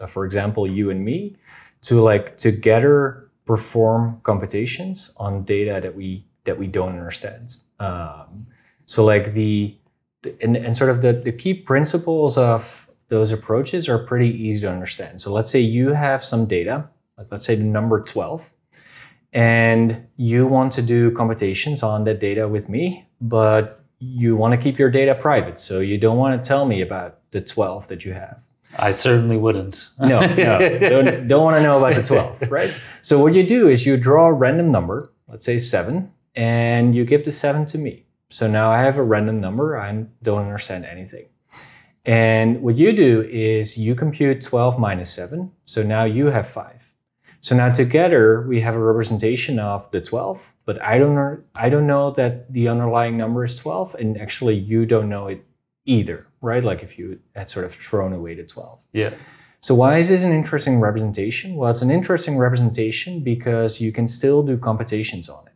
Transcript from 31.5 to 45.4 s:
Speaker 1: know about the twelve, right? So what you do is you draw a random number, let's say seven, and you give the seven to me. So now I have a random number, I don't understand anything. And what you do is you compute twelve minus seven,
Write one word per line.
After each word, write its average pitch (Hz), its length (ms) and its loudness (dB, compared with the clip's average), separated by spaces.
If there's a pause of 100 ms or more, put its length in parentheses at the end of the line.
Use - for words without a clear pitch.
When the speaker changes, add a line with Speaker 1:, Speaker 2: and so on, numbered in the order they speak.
Speaker 1:
know 143 160 6
about 127 160 4
the 110 80 2
twelve, 123 480 0
right? - 300 -2 (220)
So 147 200 4
what 160 120 6
you 185 120 6
do 220 220 6
is 123 180 4
you 139 100 4
draw 143 300 6
a 165 60 6
random 147 400 2
number, 98 400 -2 (160)
let's 110 160 -16
say 120 140 -2
seven, 131 520 -2 (240)
and 117 600 2
you 120 100 0
give 147 200 2
the 156 80 -6
seven 147 340 -2
to 156 120 -8
me. - 260 -10 (260)
So - 160 -4
now 107 240 2
I 117 120 4
have 135 140 2
a 139 60 0
random 110 380 0
number, 127 360 -4
I 107 280 -8 (180)
don't 104 200 -2
understand 101 420 -8
anything. 92 420 -18 (800)
And 113 580 2
what 120 160 0
you 208 140 6
do 127 300 4
is 110 540 -2
you 113 180 -2
compute 139 460 0
twelve 123 380 0
minus 95 320 -2
seven, 160 400 -10 (140)